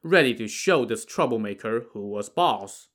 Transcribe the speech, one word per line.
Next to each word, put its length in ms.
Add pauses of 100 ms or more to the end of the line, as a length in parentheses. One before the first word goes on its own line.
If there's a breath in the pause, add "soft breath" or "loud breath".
ready 340
to 120
show 380
this 200
troublemaker 840
who 160
was 220
boss. 640